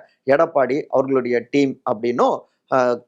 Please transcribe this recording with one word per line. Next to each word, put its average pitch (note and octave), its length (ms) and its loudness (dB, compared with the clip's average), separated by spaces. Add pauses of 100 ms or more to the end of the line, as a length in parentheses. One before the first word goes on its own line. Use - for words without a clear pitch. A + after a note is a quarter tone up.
(260)
எடப்பாடி C#3+ 600 0
அவர்களுடைய B2+ 640 -2
டீம் C#3 360 0
அப்படின்னும், B2 480 0 (380)
அஹ், B2 260 0 (100)